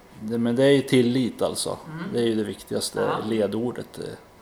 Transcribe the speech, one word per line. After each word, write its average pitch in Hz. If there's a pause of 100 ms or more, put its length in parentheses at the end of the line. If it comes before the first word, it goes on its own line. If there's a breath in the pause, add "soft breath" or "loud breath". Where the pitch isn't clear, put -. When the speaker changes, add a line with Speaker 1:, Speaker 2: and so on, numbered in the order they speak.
(200)
Speaker 1:
det, 113
men 117
det 135
är 139
ju 135
tillit 127
alltså. - (100)
Speaker 2:
Mm. 160 (100)
Speaker 1:
Det 120
är 117
ju 113
det 107
viktigaste 104
Speaker 2:
Ja. 104
Speaker 1:
ledordet. 110 (420 loud breath)